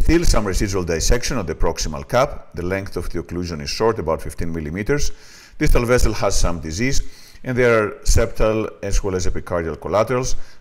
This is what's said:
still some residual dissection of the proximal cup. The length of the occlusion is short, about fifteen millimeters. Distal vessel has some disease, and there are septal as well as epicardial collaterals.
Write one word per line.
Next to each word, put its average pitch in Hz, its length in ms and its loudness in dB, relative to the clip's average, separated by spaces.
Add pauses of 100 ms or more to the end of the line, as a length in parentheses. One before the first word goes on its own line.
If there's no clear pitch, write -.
still 165 200 4
some 110 220 4
residual 95 380 0
dissection 85 560 0
of 92 80 -4
the 80 80 -6
proximal 78 520 -2
cup. - 460 -2
The 87 80 -8
length 95 360 -6
of 85 120 -6
the 82 140 -6
occlusion 85 360 -8
is 71 120 -8
short, 110 260 0
about 80 240 -4
fifteen 82 320 -6
millimeters. 90 580 -2 (460)
Distal 143 260 4
vessel 120 300 4
has 101 260 0
some 87 200 0
disease, 90 420 0 (420)
and 127 140 -4
there 117 260 4
are 101 80 -2 (120)
septal 110 680 2 (120)
as 98 200 0
well 95 120 -2
as 92 100 -2
epicardial 85 560 -2
collaterals. 113 540 0 (260)